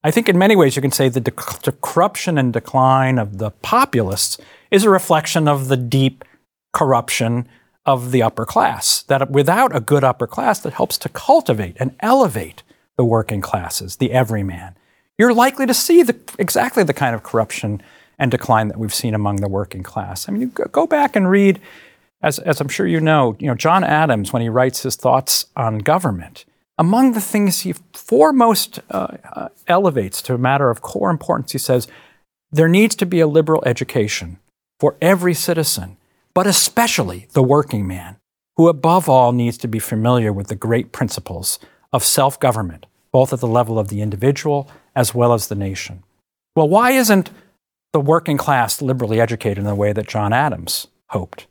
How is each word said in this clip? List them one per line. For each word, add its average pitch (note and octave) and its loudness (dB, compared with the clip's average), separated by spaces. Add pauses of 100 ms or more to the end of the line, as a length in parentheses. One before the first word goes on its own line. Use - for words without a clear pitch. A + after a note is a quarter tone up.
I D#3 0
think A3+ 2
in F3+ 4
many G3+ 6
ways C#3+ 4
you C3 -2
can C3+ 0
say C3+ 2
the B2 -2
dec-, - -6
the B2+ -2
corruption F3 -2
and B2+ 0
decline C3 2
of G#2 -6
the G#2+ -6
populists - -2 (340)
is G3+ 4
a G#3+ 6
reflection E3 2
of C#3 0
the C3+ 2
deep B2+ -2 (480)
corruption A#2+ -2 (360)
of B2 0
the B2 2
upper A2+ -2
class, - -2
that C3+ 0
without D#3+ 2
a B2 -2
good C#3 2
upper B2 0
class - -2
that - -10
helps - -4
to - -10
cultivate A2 0
and C3 -4
elevate G3+ 0 (320)
the B2+ 0
working A2+ 0
classes, F#2 -8
the B2 -2
everyman, G2 -4 (400)
you're A#3 4
likely C4 2
to B3 0
see F4 4
the, A#3+ 2 (220)
exactly G#3+ 0
the D3 0
kind B2 0
of G#2+ -8
corruption G#2+ -4 (360)
and B2+ 0
decline A2 0
that - -10
we've G#2+ -6
seen A2+ -4
among G2+ -2
the G2 -4
working G2 -6
class. F#2+ -10
I - -6
mean, G#3+ -4
you B3+ -4
go, - -6
go E4 0
back D4 0
and F#3 2
read, G3 4 (600)
as, D3+ 0
as D#3 0
I'm C#3 -4
sure F#3+ -2
you E3 0
know, D3 2
you D3 -6
know, B2 0
John F3 2
Adams, C#3+ 0
when A#2 -2
he A#2 -2
writes B2+ 0
his B2+ -4
thoughts - 0 (100)
on A2 -2
government, A#2 -2 (320)
among A3+ 4
the A3 -4
things G3+ 0
he F#3 -6 (200)
foremost, B3+ 2 (100)
uh, - -6 (160)
uh, - -12 (180)
elevates E3 0
to C3 -6
a A#2+ -2
matter C3+ 2
of A#2 -4
core G3+ -4
importance, D#3 -4
he C#3+ -8
says, B2+ -2 (640)
"There D#3+ 4
needs G3+ 4
to F#3+ -2
be F3 0
a D#3 4
liberal D#3 2
education G#2+ -4 (400)
for D3 2
every F3+ 2
citizen, D3 -4 (360)
but F#3 2
especially C#3+ 0
the C#3 4
working C3 2
man, F#2 -10 (400)
who E3 6
above E3 2
all B2+ 4
needs A#2+ -2
to B2+ -8
be A2 -4
familiar A2+ 0
with G2+ -6
the G#2+ -8
great A#2 -4
principles - -6 (320)
of B2 0
self-government, A2 -2 (260)
both C3+ 2
at B2 -6
the B2+ -2
level A2+ 0
of G2+ -2
the G#2 -6
individual C3+ -2 (240)
as B2 0
well A#2+ 4
as G#2+ -2
the G#2 -6
nation." F#2+ -8 (520)
Well, D#3 2
why A3+ 4
isn't G#3+ 2 (640)
the D#3 0
working D#3 0
class B2+ 0
liberally B2 -2
educated A2+ -2
in G2+ -6
the G#2 -2
way G#2 0
that G#2 -4
John G#2 -2
Adams B2 -2 (200)
hoped? - -8